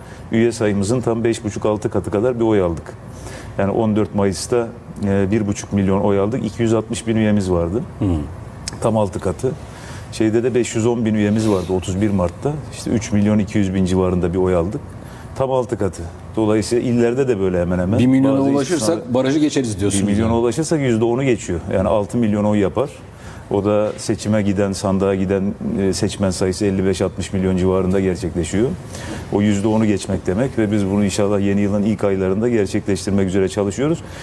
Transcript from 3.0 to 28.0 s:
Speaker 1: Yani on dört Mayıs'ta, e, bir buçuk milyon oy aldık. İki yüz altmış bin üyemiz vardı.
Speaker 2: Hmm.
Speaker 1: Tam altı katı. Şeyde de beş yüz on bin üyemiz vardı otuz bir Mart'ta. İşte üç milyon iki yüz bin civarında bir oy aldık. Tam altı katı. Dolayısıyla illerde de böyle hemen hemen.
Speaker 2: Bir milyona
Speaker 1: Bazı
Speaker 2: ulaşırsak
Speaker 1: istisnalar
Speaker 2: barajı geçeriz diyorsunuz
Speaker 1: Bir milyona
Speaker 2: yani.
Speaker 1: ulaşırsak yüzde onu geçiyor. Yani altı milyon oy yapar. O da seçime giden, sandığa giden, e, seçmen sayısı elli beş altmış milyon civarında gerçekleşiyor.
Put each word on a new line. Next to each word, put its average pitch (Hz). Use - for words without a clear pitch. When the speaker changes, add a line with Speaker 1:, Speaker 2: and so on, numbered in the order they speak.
Speaker 1:
Yani 98
on 107
dört 104
Mayıs'ta, 104
e, 98
bir 107
buçuk -
milyon 98
oy 101
aldık. 107
İki 107
yüz 113
altmış 113
bin 113
üyemiz 104
vardı. 87
Speaker 2:
Hmm. 101
Speaker 1:
Tam 113
altı 104
katı. 98
Şeyde 110
de 120
beş 120
yüz 113
on 120
bin 107
üyemiz 107
vardı 92
otuz 92
bir 107
Mart'ta. 98
İşte -
üç 104
milyon 107
iki 104
yüz 95
bin 95
civarında 90
bir 95
oy 92
aldık. 87
Tam 131
altı 123
katı. 92
Dolayısıyla 110
illerde 120
de 113
böyle 92
hemen 90
hemen. 98
Speaker 2:
Bir 123
milyona 135
Speaker 1:
Bazı 139
Speaker 2:
ulaşırsak 139
Speaker 1:
istisnalar 127
Speaker 2:
barajı 131
geçeriz 135
diyorsunuz 98
Speaker 1:
Bir 101
milyona 113
Speaker 2:
yani. 117
Speaker 1:
ulaşırsak 147
yüzde 117
onu 120
geçiyor. 107
Yani 98
altı 104
milyon 107
oy 104
yapar. 101
O 101
da 104
seçime 107
giden, 98
sandığa 95
giden, 95
e, 95
seçmen 98
sayısı 95
elli 95
beş 95
altmış 92
milyon 92
civarında 92
gerçekleşiyor. 90